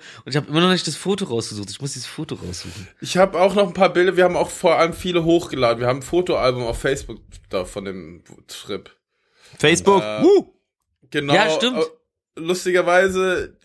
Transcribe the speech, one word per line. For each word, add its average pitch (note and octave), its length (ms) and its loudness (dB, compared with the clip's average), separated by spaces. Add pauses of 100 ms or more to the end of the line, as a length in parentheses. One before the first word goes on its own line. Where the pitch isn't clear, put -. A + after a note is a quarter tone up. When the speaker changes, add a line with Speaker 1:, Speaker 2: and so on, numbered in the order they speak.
(260)
Speaker 1:
ich C3 100 -4
hab D3 120 -2
immer D3+ 140 0
noch F#3 100 4
nicht F3 160 0
das D3 80 -6
Foto G3 300 -4
rausgesucht. A2 440 -6
Ich - 120 -16
muss C#3 100 -8
dieses A#2+ 160 -12
Foto - 280 -10
raussuchen. F2+ 520 -12 (120)
Speaker 2:
Ich C#3+ 180 -6
hab F#3+ 180 0
auch F#3 180 4
noch G3+ 140 2
ein E3 60 -10
paar F#3 180 2
Bilder, F3+ 240 2
wir F3+ 80 6
haben F3 120 2
auch E3+ 140 0
vor E3 280 2
allem E3 160 0
viele E3+ 300 2
hochgeladen. C3 560 2
Wir B2 60 -2
haben C3 120 0
ein C3+ 40 -10
Fotoalbum B2+ 600 0
auf A#2 160 -4
Facebook C3 400 -4 (300)
da F#2 160 -4
von G2+ 180 -12
dem F2+ 400 -14 (240)
Trip. - 420 -12 (680)
Speaker 3:
Facebook, E3 440 4
Speaker 2:
Äh, G#2+ 200 -4
Speaker 3:
wuh! F#4 320 4 (560)
Speaker 2:
genau, C#3+ 240 0
Speaker 1:
Ja, G#3 160 4
stimmt. A3+ 280 -2
Speaker 2:
äh, E3 40 0 (840)
lustigerweise, F3+ 1000 2